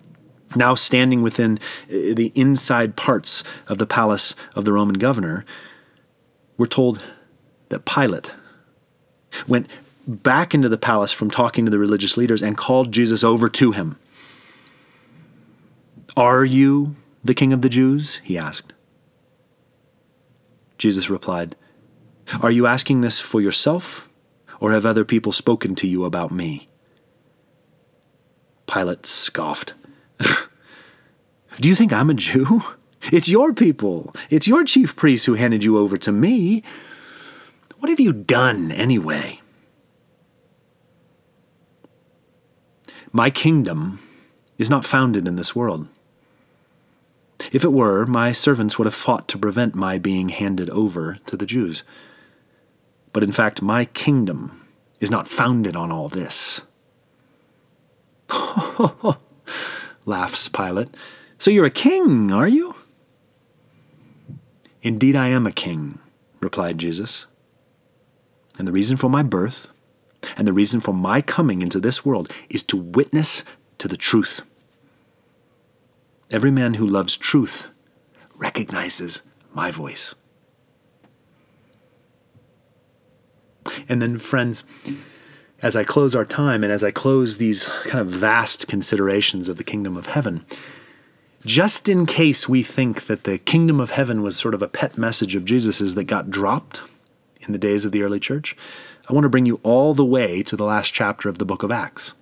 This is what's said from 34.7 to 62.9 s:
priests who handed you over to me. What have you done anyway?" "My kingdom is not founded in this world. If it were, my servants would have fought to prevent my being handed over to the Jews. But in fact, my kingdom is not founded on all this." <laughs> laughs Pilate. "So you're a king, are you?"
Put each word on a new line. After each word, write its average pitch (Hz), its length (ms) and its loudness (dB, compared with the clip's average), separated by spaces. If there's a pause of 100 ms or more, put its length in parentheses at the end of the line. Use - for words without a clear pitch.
priests 135 300 4
who 123 80 4
handed 110 300 2
you 110 120 6
over 101 220 2
to 107 140 -2
me. 196 500 2 (1160)
What 294 120 -2
have 311 100 2
you 196 140 4
done 107 580 0
anyway?" 87 680 -2 (3750)
"My 117 160 2
kingdom 104 720 0 (560)
is 113 140 0
not 139 160 0
founded 117 420 2
in 87 80 -4
this 87 180 -4
world. 92 340 -4 (1600)
If 135 120 2
it 165 80 2
were, 110 340 2
my 120 260 0
servants 117 460 0
would 113 60 2
have 107 100 -2
fought 110 340 -2
to - 100 -6
prevent 107 360 -2
my 95 240 -4
being 92 300 -2
handed 92 420 -4
over 90 460 -2 (100)
to - 100 -10
the 98 100 -6
Jews. 98 360 -4 (1300)
But 104 100 0
in 98 100 0
fact, 107 300 0
my 117 240 0
kingdom 92 760 -2 (400)
is 104 100 -2
not 113 160 -2
founded 120 480 0
on 85 160 -8
all 80 180 -8
this." - 540 -4 (1700)
<laughs> - 880 -2 (880)
laughs 92 420 -4
Pilate. 98 460 -6 (440)
"So - 120 4
you're 202 140 6
a 135 60 4
king, 240 600 4
are 110 160 2
you?" 311 280 2 (2000)